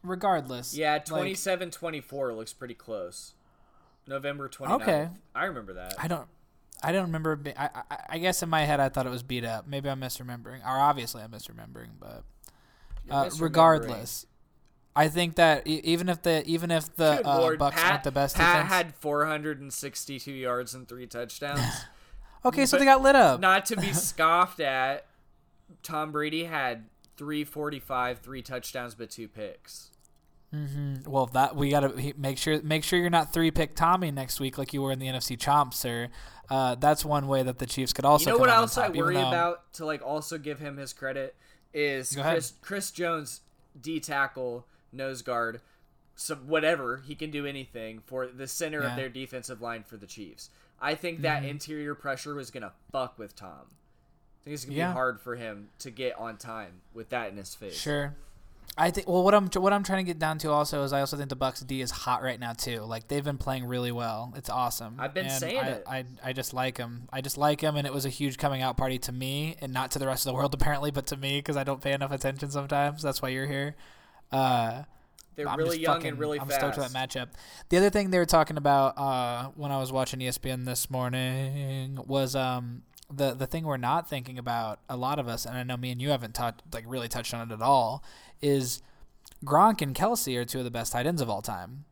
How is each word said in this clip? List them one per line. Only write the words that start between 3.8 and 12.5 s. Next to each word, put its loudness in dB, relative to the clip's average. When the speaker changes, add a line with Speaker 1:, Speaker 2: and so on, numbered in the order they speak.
Speaker 2:
November -6
twenty-ninth. -2
Speaker 1:
Okay. 2
Speaker 2:
I -2
remember -8
that. -10
Speaker 1:
I -4
don't, -4
I 0
don't 2
remember. 0
Be-, -10
I, -2
I, -8
I -4
guess 2
in -4
my 4
head 4
I 6
thought 0
it -4
was -6
beat -4
up. -4
Maybe -6
I'm -4
misremembering, -10
or 0
obviously 4
I'm -12
misremembering. -14
But, -14